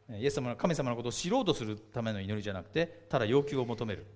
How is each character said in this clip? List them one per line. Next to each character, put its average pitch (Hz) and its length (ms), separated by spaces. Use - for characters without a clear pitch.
イ 110 160
エ 143 40
ス - 60
様 123 140
の、 113 60
神 175 180
様 135 160
の 117 60
こ 120 60
と 120 60
を 117 40
知 - 160
ろ 247 120
う 240 40
と 165 100
す 123 100
る 107 120
た - 240
め 113 120
の 98 80
祈 98 140
り 104 80
じ 101 80
ゃ - 20
な 92 100
く - 80
て、 - 380
た 147 100
だ 117 60
要 135 180
求 143 160
を 123 60
求 117 200
め 104 120
る。 - 200